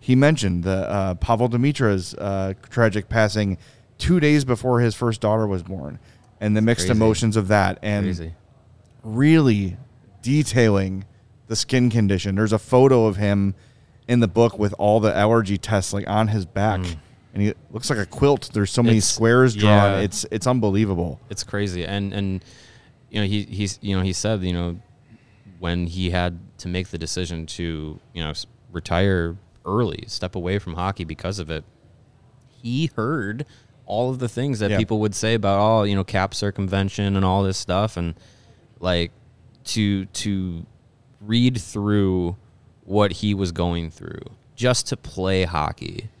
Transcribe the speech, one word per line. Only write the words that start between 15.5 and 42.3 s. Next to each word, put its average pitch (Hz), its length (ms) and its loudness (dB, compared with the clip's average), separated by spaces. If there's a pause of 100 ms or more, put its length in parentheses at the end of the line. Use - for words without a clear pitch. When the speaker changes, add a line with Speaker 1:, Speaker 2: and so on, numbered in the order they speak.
Speaker 1:
tests, 101 340 -2
like, 101 160 -6
on 107 200 0
his 104 160 -2
back, 98 360 -2
Speaker 2:
Mm. 87 160 -6 (380)
Speaker 1:
and 98 80 0
he 104 120 0 (160)
looks - 200 -8
like 123 80 -2
a 98 80 -2
quilt. - 460 0
There's 101 180 0
so 123 120 2
many 117 160 6
Speaker 2:
It's, 101 80 2
Speaker 1:
squares 120 480 4
drawn. 104 380 6
Speaker 2:
yeah. 98 80 0
Speaker 1:
It's, 101 300 -4
it's 107 160 -2
unbelievable. 101 760 0 (100)
Speaker 2:
It's - 140 -10
crazy. 95 400 -4
And, 98 280 -4
and, 98 320 -4 (680)
you 107 100 -4
know, 101 60 0
he, 104 180 -2
he's, 98 380 -6
you 101 140 -2
know, 92 60 0
he 92 100 0
said, 104 300 -2
you 90 100 -2
know, 87 240 -4 (840)
when 87 280 -2
he 87 240 -4
had 87 280 -2 (200)
to 92 100 -10
make 90 200 -4
the 90 100 -10
decision 82 480 -8
to, 78 540 -8 (120)
you 85 100 -10
know, 78 80 -6
s-, - 160 -10 (260)
retire 87 640 0 (300)
early, 101 400 -2
step - 280 -8
away 92 240 -4
from 87 160 -8
hockey 90 300 -4
because 87 340 -8
of 78 120 -10
it, 78 140 -8 (840)
he 131 480 -4
heard 113 480 -4 (400)
all 117 260 -2
of 131 100 -6
the 123 80 -4
things 127 320 -4
that 104 100 0
Speaker 1:
Yeah. 101 80 2
Speaker 2:
people 107 220 0
would 107 140 0
say 110 200 0
about, 101 260 2
"Oh, 110 220 4
you 101 120 0
know, 98 100 0
cap 98 300 -2
circumvention 98 840 -2
and 95 100 2
all 95 160 2
this 95 160 -2
stuff." 101 400 -2
And, 85 160 -4 (680)
like, 87 320 0 (520)
to, 101 420 0
to 92 580 -6 (560)
read 120 400 0
through 98 760 0 (480)